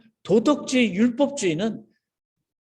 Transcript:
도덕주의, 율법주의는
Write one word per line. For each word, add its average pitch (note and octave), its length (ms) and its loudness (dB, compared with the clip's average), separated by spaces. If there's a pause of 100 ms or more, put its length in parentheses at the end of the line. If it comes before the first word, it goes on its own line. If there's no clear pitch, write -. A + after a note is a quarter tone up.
(220)
도덕주의, A3+ 720 2
율법주의는 A3 880 -2 (840)